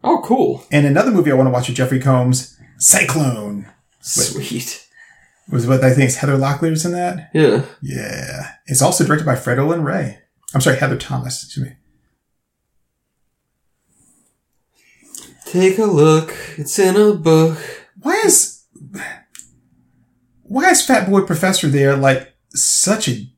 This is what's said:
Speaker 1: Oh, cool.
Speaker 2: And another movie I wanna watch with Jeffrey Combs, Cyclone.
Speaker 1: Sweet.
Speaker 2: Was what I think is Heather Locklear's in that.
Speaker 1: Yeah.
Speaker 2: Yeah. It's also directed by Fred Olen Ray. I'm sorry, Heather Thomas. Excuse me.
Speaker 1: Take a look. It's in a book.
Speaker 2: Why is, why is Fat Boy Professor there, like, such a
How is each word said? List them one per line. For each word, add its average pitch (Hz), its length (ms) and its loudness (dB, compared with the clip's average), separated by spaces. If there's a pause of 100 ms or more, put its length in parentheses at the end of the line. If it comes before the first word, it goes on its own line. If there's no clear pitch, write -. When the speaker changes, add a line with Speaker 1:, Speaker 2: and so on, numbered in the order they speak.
Speaker 1:
Oh, 269 220 0
cool. - 460 0
Speaker 2:
And 147 140 4
another 185 260 2
movie 156 200 2
I 135 40 2
wanna 131 160 2
watch 123 180 -2
with 120 80 -6
Jeffrey 131 240 0
Combs, 127 560 0 (220)
Cyclone. 113 880 0 (340)
Speaker 1:
Sweet. - 880 -8 (640)
Speaker 2:
Was 117 180 -2
what 131 160 2
I 127 100 4
think 131 160 2
is - 80 -4
Heather 139 200 0
Locklear's 156 480 -2
in 175 80 -4
that. 180 400 -6
Speaker 1:
Yeah. 135 320 4 (160)
Speaker 2:
Yeah. 131 720 -10 (120)
It's 135 160 0
also 156 240 2
directed 151 200 0
by 135 100 0
Fred 127 240 -2
Olen 160 240 0
Ray. 127 360 -6 (340)
I'm 143 80 2
sorry, 131 160 2
Heather 131 200 -2
Thomas. 127 460 -8
Excuse 135 240 -10
me. - 60 -20 (3750)
Speaker 1:
Take 190 320 2
a 220 80 0
look. 156 500 4 (220)
It's 143 220 -8
in 185 180 2
a 208 160 4
book. 160 440 2 (440)
Speaker 2:
Why 381 240 0
is, - 380 0 (1800)
why 285 280 0
is - 140 2
Fat 202 240 2
Boy 196 120 4
Professor 185 460 -2
there, 139 280 2
like, 135 380 0 (160)
such - 580 -2
a 110 200 -6 (100)